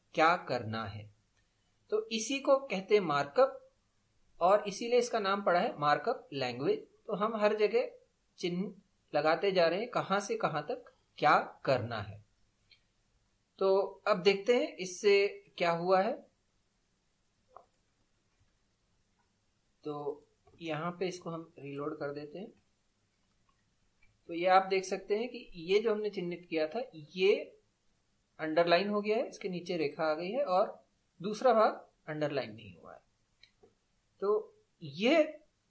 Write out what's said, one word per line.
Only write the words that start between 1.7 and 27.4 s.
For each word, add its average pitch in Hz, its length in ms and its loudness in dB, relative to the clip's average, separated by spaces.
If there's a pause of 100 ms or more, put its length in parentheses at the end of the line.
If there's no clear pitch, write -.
तो 214 200 -4
इसी 226 300 -2
को 269 180 4
कहते 208 380 0
हैं 208 60 6
markup 156 640 0 (800)
और 202 260 4
इसीलिए 240 320 0
इसका 233 200 0
नाम 202 220 -2
पड़ा 180 180 4
है 208 200 -2
markup 147 540 0
language। 131 460 -2 (280)
तो - 80 -4
हम 214 200 -2
हर 214 220 2
जगह 214 340 2 (460)
चिन्ह 180 360 -4 (420)
लगाते 160 360 2
जा 180 160 4
रहे 170 120 0
हैं 240 100 -6
कहाँ 180 300 -2
से 220 180 -4
कहाँ 151 260 -2
तक - 320 -10 (220)
क्या 160 480 2
करना 113 360 0
है। - 240 -16 (1300)
तो 190 180 4 (300)
अब 190 160 0
देखते 202 340 2
हैं 302 180 -2
इससे 202 520 2 (300)
क्या 170 140 0
हुआ 180 300 2
है। 247 260 -4 (3500)
तो 147 400 -8 (380)
यहाँ 160 300 -4
पे 180 160 -6
इसको 175 220 -8
हम 165 300 -12
reload 143 400 -8
कर 143 140 -6
देते 147 260 -12
हैं। 226 120 -14 (1800)
तो 170 60 -10
ये 170 140 -2
आप 190 180 6
देख 190 200 -2
सकते 202 320 -4
हैं 240 120 -4
कि 240 260 -16
ये 175 240 2
जो 220 120 0
हमने 214 180 -2
चिन्हित 175 400 -8
किया 156 180 -2
था 233 140 -6 (340)
ये 202 440 0 (800)